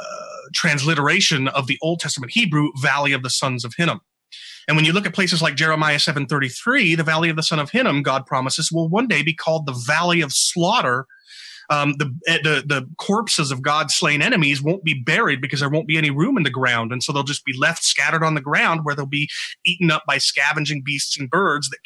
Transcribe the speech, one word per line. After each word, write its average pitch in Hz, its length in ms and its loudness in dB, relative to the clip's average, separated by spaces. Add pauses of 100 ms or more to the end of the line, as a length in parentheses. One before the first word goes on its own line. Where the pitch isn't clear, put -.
(540)
transliteration 151 920 2
of 135 180 -2
the 131 160 -2
Old 165 180 0
Testament 131 320 -6
Hebrew, 151 460 2
Valley 139 340 2
of 131 100 0
the 131 60 -6
Sons 123 340 -2
of 117 140 -10
Hinnom. 156 240 0 (680)
And 147 80 2
when 156 120 4
you 160 80 2
look 202 100 0
at 175 80 -6
places 175 300 0
like 151 120 2
Jeremiah 156 440 2
seven 143 280 0
thirty-three, 160 680 2
the 165 80 2
Valley 160 260 2
of 160 80 -2
the 160 60 -2
Son 156 160 0
of 143 120 -2
Hinnom, 202 320 2
God 135 220 0
promises, 135 480 -2
will 165 160 0
one 214 180 2
day 156 160 2
be 156 120 0
called 160 320 -2
the 127 200 -4
Valley 170 360 2
of 135 100 -4
Slaughter. 170 760 0 (600)
Um, 147 300 2
the, 139 160 -4 (120)
eh, 165 160 2
the, 151 240 2
the 135 300 -2
corpses 196 540 0
of 127 100 -4
God's 147 340 0
slain 147 280 2
enemies 143 400 2
won't 170 220 0
be 156 100 0
buried 147 480 0
because 139 180 -2
there 135 100 0
won't 156 180 0
be 156 100 2
any 151 120 2
room 196 280 2
in 175 40 2
the 127 80 2
ground. 120 400 0
And 123 120 -4
so 156 100 -2
they'll 143 100 0
just 139 220 -6
be 127 120 -4
left 156 280 0
scattered 156 380 0
on 160 120 2
the 147 60 -2
ground, 160 440 0
where 147 100 -2
they'll 143 100 -4
be 143 240 -2 (380)
eaten 175 240 2
up 156 160 0
by 139 100 2
scavenging 143 640 0
beasts 139 360 -4
and 139 100 -8
birds 151 400 0
that 147 180 -12